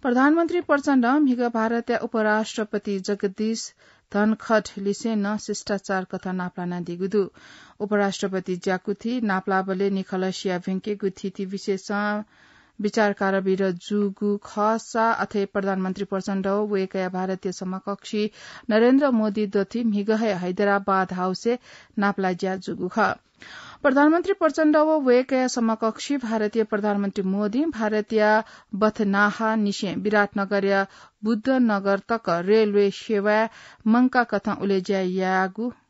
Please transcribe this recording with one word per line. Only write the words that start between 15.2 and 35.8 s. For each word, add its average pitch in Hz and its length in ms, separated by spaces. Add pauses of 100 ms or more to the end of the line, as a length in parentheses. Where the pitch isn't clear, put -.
प्रधानमन्त्री 190 600
प्रचण्ड 196 420
वेकया 196 600
भारतीय 190 420
समकक्षी 196 800 (380)
नरेन्द्र 254 420
मोदी 214 360
दथि 202 360
मिगहे 214 500
हैदराबाद 190 800
हाउसे 185 460 (400)
नाप्ला 202 340
ज्या 185 220
जुगु 180 320
ख। 202 120 (840)
प्रधानमन्त्री 302 520
प्रचण्ड 311 440
व 311 220
वेकया 254 480
समकक्षी 226 680
भारतीय 220 460
प्रधानमन्त्री 202 600
मोदी 208 420
भारतीय 214 760 (320)
बथनाहा 208 800
निशे 202 400
विराटनगर 202 720
या 196 200 (380)
बुद्ध 220 260
नगर 202 500
तक 226 300
रेलवे 202 600
सेवा 214 580 (380)
मंका 247 360
कथा 214 300
उलेज्या 196 480
यागु 185 720 (180)